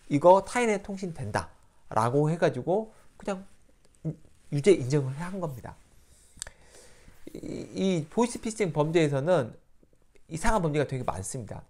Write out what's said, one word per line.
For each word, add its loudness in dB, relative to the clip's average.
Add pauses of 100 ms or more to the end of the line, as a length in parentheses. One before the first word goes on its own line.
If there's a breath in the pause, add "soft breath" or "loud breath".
이거 8
타인의 0
통신 -8
된다 -4 (400)
라고 4
해가지고 -2 (240 soft breath)
그냥 -8 (1080)
유죄 4
인정을 2
한 -8
겁니다. -10 (1600 loud breath)
이, -14
이 -2
보이스피싱 -2
범죄에서는 2 (760)
이상한 2
범죄가 0
되게 -6
많습니다. -8